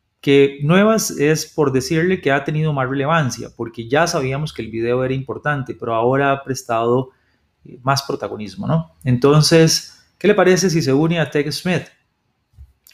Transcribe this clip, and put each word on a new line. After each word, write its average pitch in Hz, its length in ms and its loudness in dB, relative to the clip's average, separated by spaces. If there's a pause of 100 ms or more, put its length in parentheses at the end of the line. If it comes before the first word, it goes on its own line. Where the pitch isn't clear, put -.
(220)
que 139 420 4
nuevas 202 480 2
es 151 340 0
por 143 260 -2
decirle 165 500 0
que 139 100 0
ha 143 120 0
tenido 156 300 -2
más 131 160 -2
relevancia, 139 680 -2
porque 113 340 -10
ya 151 180 2
sabíamos 147 460 -4
que - 80 -10
el 110 100 -12
video 117 320 -2
era 127 100 -2
importante, 135 600 -6
pero 113 180 -6
ahora 131 380 2
ha 135 120 -4
prestado, 120 680 -2 (560)
eh, - 180 -20
más 135 200 0
protagonismo, 107 600 -10
¿no? 156 280 -2 (100)
Entonces... 147 1000 2 (140)
¿qué 185 120 0
le 208 40 4
parece 185 360 2
si 160 120 0
se 131 120 0
une 165 260 2
a 151 100 -2
TechSmith? 151 600 -4 (1040)